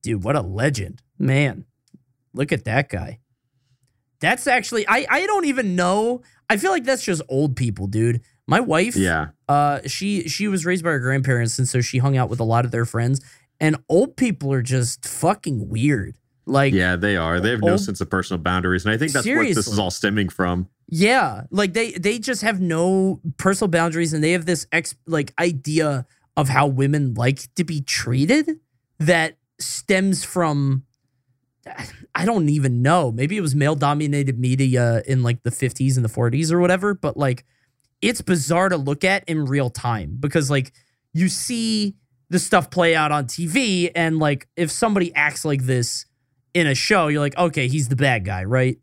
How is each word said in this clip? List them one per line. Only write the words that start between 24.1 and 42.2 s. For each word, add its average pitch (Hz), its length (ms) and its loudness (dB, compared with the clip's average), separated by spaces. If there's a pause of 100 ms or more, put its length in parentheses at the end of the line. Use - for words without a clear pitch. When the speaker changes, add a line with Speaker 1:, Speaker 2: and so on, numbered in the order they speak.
Speaker 1:
and 156 100 0
they 160 100 4
have 175 120 0
this 170 280 -2
ex-, 160 220 -2 (120)
like, 151 320 -4
idea 151 680 -2 (320)
of 151 120 2
how 135 180 4
women 139 460 0
like 120 420 -2
to 185 80 -2
be 156 180 -4
treated 202 800 0 (400)
that 160 380 2 (220)
stems 190 680 0
from, 143 580 0 (1300)
I 160 100 0
don't 196 240 2
even 135 320 0
know. 147 300 4
Maybe 139 260 -2
it 208 40 -2
was 151 140 -2
male-dominated 143 840 0
media 123 680 2
in, 135 160 2
like, 120 200 -2
the 120 80 -2
fifties 131 460 -2
and 123 60 2
the 117 60 0
forties 123 420 0
or 175 80 4
whatever, 185 340 2
but, 160 220 -4
like, 131 300 -2 (560)
it's 220 200 0
bizarre 170 480 2
to 180 80 2
look 143 260 -2
at 190 260 2
in 156 160 0
real 131 240 0
time 107 500 -4
because, 143 300 0
like, 139 240 0 (400)
you 175 160 2
see 220 680 -2 (340)